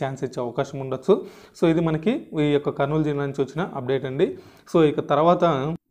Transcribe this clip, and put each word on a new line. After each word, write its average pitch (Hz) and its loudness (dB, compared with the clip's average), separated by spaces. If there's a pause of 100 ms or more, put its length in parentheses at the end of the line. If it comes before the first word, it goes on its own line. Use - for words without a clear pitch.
ఛాన్స్ 135 -6
ఇచ్చే 127 -6
అవకాశం 135 -6
ఉండొచ్చు. 131 0 (460)
So, 175 4
ఇది 165 2
మనకి 170 0 (140)
ఈ 147 2
యొక్క 143 -2
కర్నూలు 147 0
జిల్లా 143 -2
నుంచి 139 -4
వచ్చిన 165 -6
అప్‌డేట్ 131 -4
అండి. 156 -2 (360)
So, 165 6
ఇక 147 2 (100)
తర్వాత 160 2 (160)